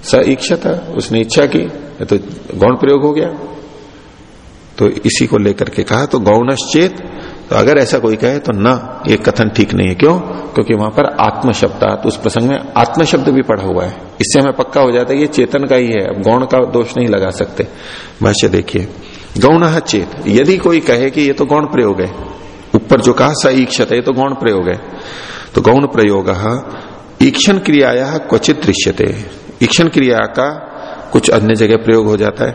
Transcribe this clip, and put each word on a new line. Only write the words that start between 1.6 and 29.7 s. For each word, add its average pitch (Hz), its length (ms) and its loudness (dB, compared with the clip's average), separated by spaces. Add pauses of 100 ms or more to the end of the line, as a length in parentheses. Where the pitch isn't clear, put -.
तो 98 120 0 (400)
गौण 110 200 2
प्रयोग 139 260 2
हो 147 100 2
गया। 151 160 -2 (1500)
तो 104 100 2
इसी - 380 -2
को - 120 0
लेकर 104 300 0
के - 140 -4
कहा, 123 240 -2
तो 139 120 -2
गौणश्चेत, 123 800 2 (520)
तो - 60 0
अगर 127 220 4
ऐसा 139 200 2
कोई 110 180 2
कहे 131 220 0
तो 139 140 -4
ना, 113 560 -2
ये 110 80 4
कथन - 320 0
ठीक 104 260 0
नहीं 95 140 2
है। 92 60 -2
क्यों? 151 260 4
क्योंकि - 540 -4
वहां 107 160 -2
पर 147 140 0 (160)
आत्म 110 320 0
शब्दात, 101 540 -2
उस 110 100 -2
प्रसंग 113 320 -2
में 139 100 0 (180)
आत्म 139 280 2
शब्द 139 240 0
भी 135 140 2
पढ़ा 104 220 -2
हुआ 90 200 -2
है, 92 120 -8 (240)
इससे - 200 2
हमें 139 120 2
पक्का - 280 -2
हो 131 100 4
जाता 120 240 0
है 143 60 0
ये 147 60 2
चेतन 139 400 0
का 127 100 2
ही 123 100 2
है, 110 140 0
अब 95 220 -4
गौण 117 220 2
का 127 140 0 (120)
दोष 117 260 -2
नहीं 123 120 0
लगा 95 220 0
सकते। - 360 -4 (560)
भाष्य 107 260 2
देखिए, 95 400 -2 (500)
गौणः 160 400 4
चेत, 98 300 -2 (180)
यदि 143 300 4
कोई 170 240 2
कहे 131 300 2
कि 139 100 -2
ये 139 120 2
तो 143 120 0
गौण 147 220 0
प्रयोग 101 340 0
है, 90 140 -4 (600)
ऊपर 117 260 2
जो 120 120 4
कहा 135 200 2
स - 140 -2
ईक्षत, 131 460 0
ये 120 80 2
तो 131 120 -2
गौण 135 220 -2
प्रयोग 101 340 0
है, 95 120 -4 (720)
तो - 60 4
गौण 123 260 4
प्रयोग 104 440 2 (920)
ईक्षण 190 360 4
क्रियाया 139 600 2
क्वचित - 460 0
दृश्यते, - 600 -2 (380)
ईक्षण 165 260 2